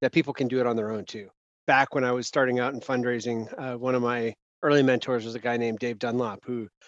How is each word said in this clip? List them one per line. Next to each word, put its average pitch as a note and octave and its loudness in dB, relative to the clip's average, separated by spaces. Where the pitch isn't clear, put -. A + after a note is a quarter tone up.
that C3 2
people D#3 2
can C3+ 0
do B2+ 0
it B2 2
on A#2 0
their A2 -2
own G#2+ -6
too. G2+ -14
Back C3+ 4
when C3 2
I B2 2
was B2 -2
starting B2+ 2
out C3 0
in A#2+ -8
fundraising, A#2+ -2
uh, B2+ -8
one B2+ 0
of B2 2
my A#2+ 0
early D3 6
mentors B2 2
was A2+ -10
a A#2 -8
guy A#2+ -2
named A#2 -2
Dave A#2 -4
Dunlop, A#2 -2
who A#2 -6